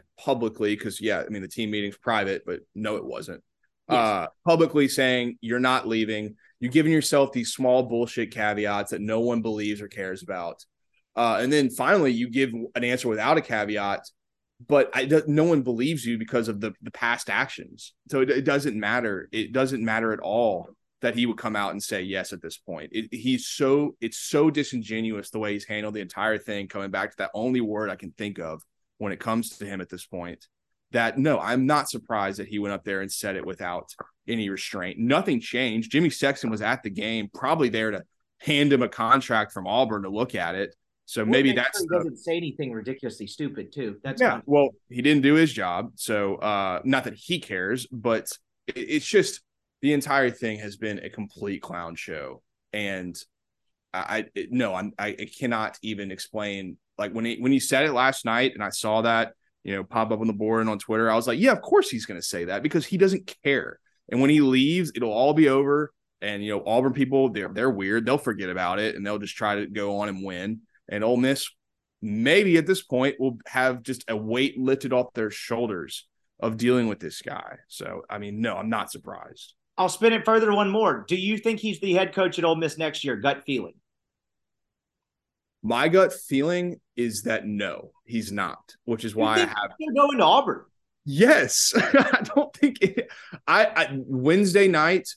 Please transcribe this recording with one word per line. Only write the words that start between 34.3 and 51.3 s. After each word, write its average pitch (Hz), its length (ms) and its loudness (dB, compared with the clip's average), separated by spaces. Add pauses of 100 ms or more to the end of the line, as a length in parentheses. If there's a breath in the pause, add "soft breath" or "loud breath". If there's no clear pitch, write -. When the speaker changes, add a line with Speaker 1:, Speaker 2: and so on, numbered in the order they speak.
Speaker 1:
restraint. 95 480 -8
Nothing 135 400 2
changed. 113 520 -4
Jimmy 156 200 2
Sexton 139 400 -2
was 107 100 -4
at 117 220 -2
the 104 80 -6
game, 107 420 -6
probably 143 360 2
there 110 220 -2
to 92 120 -8 (360)
hand 147 320 4
him 123 120 6
a 110 60 0
contract 117 600 2
from 92 140 -8
Auburn 107 380 2
to 95 60 -8
look 110 260 -2
at 85 180 -2
it. 95 220 -4 (300)
So - 180 -4
Speaker 2:
We'll 110 80 2
Speaker 1:
maybe 135 180 6
Speaker 2:
make 120 80 2
Speaker 1:
that's 127 220 0
Speaker 2:
sure - 40 -2
he - 40 -6
Speaker 1:
the 175 80 0
Speaker 2:
doesn't 165 220 -2
say 165 180 -4
anything 143 380 -6
ridiculously 110 540 -8
stupid - 440 -10
too. 113 320 -8
That's 135 180 -4
Speaker 1:
Yeah, 233 100 4
Speaker 2:
fine. 110 140 -4
Speaker 1:
well, 143 240 6 (200)
he 123 120 -6
didn't 143 220 6
do 147 120 8
his 160 180 6
job. 95 420 -4
So, 101 400 -2
uh, 98 480 -2
not 131 220 2
that 107 80 -8
he 170 260 -6
cares, 101 480 -4
but 113 420 -2 (380)
it, - 100 -8
it's 139 300 -4
just - 320 2 (420)
the 143 120 2
entire 139 360 2
thing 113 300 -6
has 104 160 -12
been 107 240 -8
a 98 100 -14
complete 101 520 -8